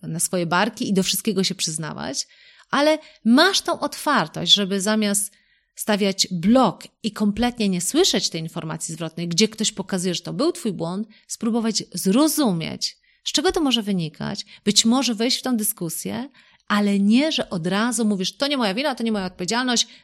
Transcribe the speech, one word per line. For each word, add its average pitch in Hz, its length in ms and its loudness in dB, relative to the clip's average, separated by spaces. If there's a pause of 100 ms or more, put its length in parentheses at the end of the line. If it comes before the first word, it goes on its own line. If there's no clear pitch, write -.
na 160 180 -6
swoje 175 260 -2
barki 185 420 0
i 202 40 -2
do 185 100 4
wszystkiego 190 420 -2
się 185 100 -4
przyznawać, - 720 -6 (440)
ale 302 280 2 (260)
masz 302 360 6
tą 339 200 -4
otwartość, 190 760 0
żeby 196 260 0
zamiast 208 520 0 (420)
stawiać 196 560 0
blok 196 520 4 (200)
i 214 100 -4
kompletnie 214 560 0
nie 180 120 0
słyszeć 277 500 2
tej 165 100 -6
informacji 160 540 -8
zwrotnej, 170 340 -6
gdzie 185 200 4
ktoś 214 240 -4
pokazuje, 185 420 -4
że - 80 -6
to 160 100 -8
był 277 200 0
twój 208 200 -6
błąd, 170 360 -6 (180)
spróbować 226 580 -2 (100)
zrozumieć, 208 1040 0 (260)
z - 80 -6
czego 311 200 2
to 381 80 -2
może 240 220 2
wynikać, 165 640 -4 (180)
być 208 200 2
może 240 300 2
wejść 233 240 -2
w - 40 -12
tą 254 140 0
dyskusję, 208 720 -6 (380)
ale 208 320 2
nie, 240 340 4
że - 180 -4
od 175 160 -4
razu 220 380 0
mówisz, 190 320 -2
to 277 100 -2
nie 285 100 -2
moja 208 180 0
wina, 269 200 -2
to - 80 -8
nie 226 100 0
moja 196 140 -2
odpowiedzialność, 226 600 -2 (180)